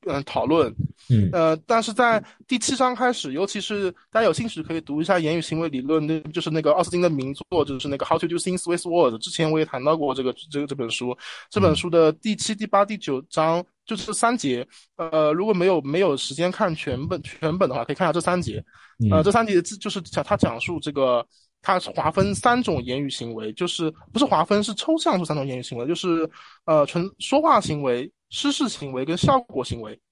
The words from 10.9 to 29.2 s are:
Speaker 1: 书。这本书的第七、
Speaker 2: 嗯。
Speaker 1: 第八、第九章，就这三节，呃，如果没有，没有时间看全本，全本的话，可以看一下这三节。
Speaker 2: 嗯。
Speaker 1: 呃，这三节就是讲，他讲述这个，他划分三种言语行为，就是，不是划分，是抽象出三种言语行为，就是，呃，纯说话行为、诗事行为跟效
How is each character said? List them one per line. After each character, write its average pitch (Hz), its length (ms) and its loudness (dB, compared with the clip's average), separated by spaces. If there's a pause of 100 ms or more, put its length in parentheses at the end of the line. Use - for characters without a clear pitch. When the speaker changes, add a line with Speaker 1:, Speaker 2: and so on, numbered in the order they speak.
Speaker 1:
书。 123 260 -6 (320)
这 208 120 0
本 170 120 6
书 180 160 -2
的 165 220 6
第 208 240 -2
七、 - 180 -4
Speaker 2:
嗯。 208 40 -6
Speaker 1:
第 214 100 -6
八、 202 160 4
第 208 140 -4
九 135 320 -4
章， 165 340 0 (220)
就 226 100 -6
这 - 160 -8
三 233 240 2
节， 127 320 -2 (300)
呃， 160 340 2
如 175 140 0
果 220 80 2
没 180 140 2
有， 185 140 4
没 143 180 -2
有 170 180 2
时 - 160 -6
间 170 180 0
看 185 240 0
全 139 320 -6
本， 170 160 -6
全 160 340 -4
本 185 120 2
的 127 60 -6
话， 120 100 -4
可 147 80 -4
以 - 20 -4
看 185 100 0
一 165 40 2
下 - 20 0
这 160 80 0
三 180 220 0
节。 - 200 -6 (380)
Speaker 2:
嗯。 110 120 4
Speaker 1:
呃， 156 120 6
这 202 80 4
三 233 160 4
节 190 140 4
就 202 280 -8
是 190 120 -6
讲， - 220 -4
他 - 120 0
讲 120 240 2
述 165 200 -4
这 147 120 -8
个， 127 340 2 (360)
他 185 180 2
划 - 300 -2
分 196 240 0
三 240 300 2
种 143 200 -2
言 123 160 -4
语 143 100 -4
行 117 260 -8
为， 110 180 -8
就 180 140 -4
是， 160 260 -4 (180)
不 - 60 -4
是 277 80 4
划 170 180 4
分， 208 200 2
是 214 100 -4
抽 320 240 0
象 320 220 0
出 175 60 -2
三 151 120 -2
种 139 80 -2
言 127 140 -6
语 - 20 -10
行 120 160 -8
为， 120 80 -4
就 156 80 -2
是， 165 340 0 (380)
呃， 156 220 4
纯 175 200 -2 (120)
说 - 200 2
话 302 220 6
行 147 220 -4
为、 127 280 -2 (180)
诗 - 220 -2
事 277 160 0
行 143 240 -8
为 131 140 -4
跟 160 100 -2
效 269 260 4